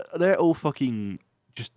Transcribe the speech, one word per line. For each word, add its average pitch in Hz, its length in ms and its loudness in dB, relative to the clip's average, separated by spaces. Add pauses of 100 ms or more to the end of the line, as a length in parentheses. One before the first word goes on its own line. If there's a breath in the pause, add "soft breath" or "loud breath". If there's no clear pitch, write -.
(180)
they're 185 200 4
all 165 160 4
fucking 113 680 -4 (360)
just 117 220 -12